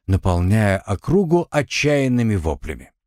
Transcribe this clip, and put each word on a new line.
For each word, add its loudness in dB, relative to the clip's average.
наполняя 2
округу 0
отчаянными 0
воплями. -6